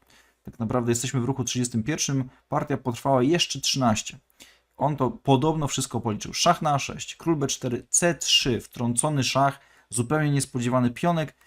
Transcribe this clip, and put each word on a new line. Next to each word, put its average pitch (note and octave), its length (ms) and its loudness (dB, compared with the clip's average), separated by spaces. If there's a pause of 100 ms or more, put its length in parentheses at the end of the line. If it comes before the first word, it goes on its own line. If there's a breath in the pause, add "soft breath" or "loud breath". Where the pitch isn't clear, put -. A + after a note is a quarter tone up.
(440 soft breath)
tak - 160 -14
naprawdę A#2 320 0
jesteśmy B2 300 0
w A#2 40 -2
ruchu C3+ 180 -2
trzydziestym A#2+ 400 -2
pierwszym. C3+ 460 -2 (200 loud breath)
Partia C#3 280 -2
potrwała B2+ 460 0
jeszcze D3 380 2
trzynaście. - 560 0 (600 soft breath)
On C#3 180 0
to C3 160 0
podobno D3 560 2
wszystko - 340 -4
policzył. G#2 320 -4
Szach - 280 2
na D3+ 120 0
A C3+ 60 2
sześć, - 360 -10
król E3 200 -2
B C#3 120 -2
cztery, - 420 -4
C E3+ 260 2
trzy, - 460 0
wtrącony A#2+ 600 -2
szach, C3+ 360 0 (300 soft breath)
zupełnie D3 420 0
niespodziewany B2+ 580 0
pionek. D#3+ 460 -2 (120)